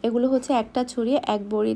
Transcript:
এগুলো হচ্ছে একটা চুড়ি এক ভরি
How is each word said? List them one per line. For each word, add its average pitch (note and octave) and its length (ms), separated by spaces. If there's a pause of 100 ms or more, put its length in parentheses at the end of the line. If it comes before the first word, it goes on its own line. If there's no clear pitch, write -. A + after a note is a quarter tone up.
এগুলো A#3+ 260
হচ্ছে C4 240
একটা A#3+ 300
চুড়ি B3 340 (100)
এক G3+ 220
ভরি A3 260